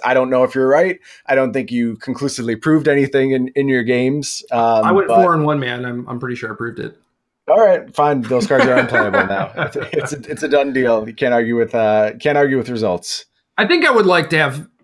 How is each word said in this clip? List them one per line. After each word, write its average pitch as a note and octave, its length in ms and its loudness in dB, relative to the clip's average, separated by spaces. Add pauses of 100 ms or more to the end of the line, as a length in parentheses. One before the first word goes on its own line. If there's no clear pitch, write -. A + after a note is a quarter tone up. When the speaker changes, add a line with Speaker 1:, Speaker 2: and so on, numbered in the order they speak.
Speaker 1:
I B2 100 0
don't C3 160 2
know B2+ 140 2
if B2+ 100 -2
you're C3 140 0
right. F3 320 2 (280)
I C3+ 60 0
don't C3 200 0
think A#2+ 180 -4
you A#2 240 -2
conclusively A#2+ 600 -6
proved D#3 320 2
anything C3+ 420 2
in, B2+ 240 0
in C#3 140 0
your B2+ 140 0
games. B2+ 680 -2
Um, A#2 320 2
Speaker 2:
I D#3+ 80 2
went F#3+ 160 2
Speaker 1:
but - 160 4
Speaker 2:
four F3 100 4
and D3+ 120 0
one, D3 160 -2
man. B2 240 -6
I'm, A#2+ 240 -8
I'm B2 100 -8
pretty B2 160 -8
sure A2+ 160 -10
I G#2 60 -12
proved A#2 220 -10
it. - 200 -12 (480)
Speaker 1:
All E3 100 4
right, F#3 380 2
fine. D3 260 2
Those A2+ 260 0
cards C3 180 4
are B2+ 100 4
unplayable A2+ 500 0
Speaker 2:
<laughs> - 20 -8
Speaker 1:
now. G2 280 -4
It's, - 220 -6
it's D3 360 -6
a, C#3 180 -14
it's C3+ 120 -8
a D3 60 -4
done C#3 240 2
deal. A#2 340 0
You A2 80 -16
can't B2 180 0
argue A#2 220 0
with, A#2 180 -2
uh, G#2+ 460 0
can't D3 180 0
argue C#3 200 2
with A#2 100 -4
results. A2 580 -4 (320)
Speaker 2:
I A3 80 0
think E4 200 2
I D4 60 4
would A3 140 4
like F3+ 260 2
to D#3+ 60 0
have C#3+ 300 -2 (160)